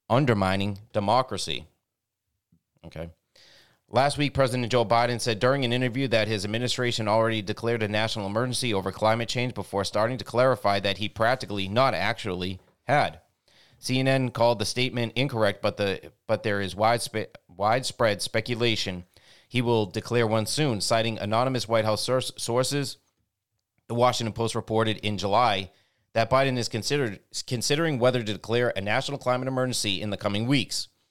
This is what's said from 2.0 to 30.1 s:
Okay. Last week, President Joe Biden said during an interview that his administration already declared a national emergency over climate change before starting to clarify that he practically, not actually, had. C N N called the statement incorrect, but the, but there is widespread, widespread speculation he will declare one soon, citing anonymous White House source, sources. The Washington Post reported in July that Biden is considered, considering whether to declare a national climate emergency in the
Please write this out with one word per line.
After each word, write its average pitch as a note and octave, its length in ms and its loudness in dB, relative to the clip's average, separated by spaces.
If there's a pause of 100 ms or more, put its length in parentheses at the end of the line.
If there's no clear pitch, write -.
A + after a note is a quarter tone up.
Okay. E2 240 -12 (800)
Last C3 280 2
week, C#3+ 160 0
President B2 380 2
Joe A#2+ 140 4
Biden A#2 360 2
said A2 180 0
during C3+ 240 2
an A#2 80 0
interview B2+ 360 0
that A2 200 2
his G#2+ 160 -2
administration A#2 640 -2
already A2 360 2
declared A2 400 -2
a G#2 40 -2
national G#2+ 380 -2
emergency A#2 480 -2
over F#2+ 180 -2
climate A2 380 0
change B2 240 -2
before G2 320 -4
starting A2+ 320 0
to G2+ 80 -10
clarify A2+ 540 2
that G2 180 0
he G#2 100 -4
practically, G#2 600 -2
not A#2+ 260 2
actually, F#2 640 -4 (260)
had. A#2 340 0 (580)
C C3 220 -2
N C3 80 2
N C3+ 240 2
called A#2 260 4
the G2+ 80 -2
statement A#2+ 500 -2
incorrect, A#2 460 0
but G#2 160 -2
the, G2 340 -2 (140)
but G#2+ 160 0
there G2+ 180 0
is F#2 160 -4
widespread, A2 520 0 (200)
widespread G#2+ 760 0
speculation A2 840 -2 (420)
he B2 140 -2
will A#2 240 2
declare A2+ 400 0
one A2 220 0
soon, B2+ 340 0
citing A2+ 380 0
anonymous A#2 480 0
White A2+ 180 2
House G#2+ 180 0
source, B2+ 320 -2
sources. C3 640 -2 (880)
The A#2 80 -4
Washington A#2+ 380 2
Post A2+ 220 -2
reported A2 420 0
in G#2 220 -4
July G2 500 2 (440)
that A2+ 180 0
Biden C3 260 2
is A#2 100 -2
considered, A#2 520 -4 (260)
considering D3 540 0
whether B2 240 2
to G#2+ 100 -4
declare A#2 420 0
a F#2+ 60 -4
national B2 380 -2
climate B2+ 280 -2
emergency B2+ 540 -2
in G#2 80 -4
the G2 80 -4